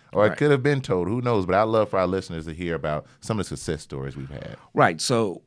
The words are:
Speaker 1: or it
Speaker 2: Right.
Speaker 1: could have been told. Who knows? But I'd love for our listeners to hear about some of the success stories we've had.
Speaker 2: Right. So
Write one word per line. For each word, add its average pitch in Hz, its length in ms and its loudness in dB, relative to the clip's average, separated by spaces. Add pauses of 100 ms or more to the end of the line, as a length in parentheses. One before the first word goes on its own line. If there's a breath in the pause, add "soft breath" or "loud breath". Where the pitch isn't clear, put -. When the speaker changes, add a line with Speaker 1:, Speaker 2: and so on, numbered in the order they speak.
(140 soft breath)
Speaker 1:
or 104 120 4
it 110 40 4
Speaker 2:
Right. - 80 -4
Speaker 1:
could 147 140 4
have 135 100 4
been 139 200 0
told. 90 260 0
Who 123 140 -2
knows? 113 240 2
But 90 100 2
I'd 107 80 6
love 110 260 2
for 98 80 -2
our 92 80 2
listeners 87 400 -4
to 82 80 -10
hear 85 220 -4
about 76 300 -4 (160 soft breath)
some 110 180 -4
of 90 100 -4
the 73 60 -8
success 78 260 -6
stories 67 360 -10
we've 69 120 -12
had. 58 280 -14 (160)
Speaker 2:
Right. 95 260 4
So 113 480 0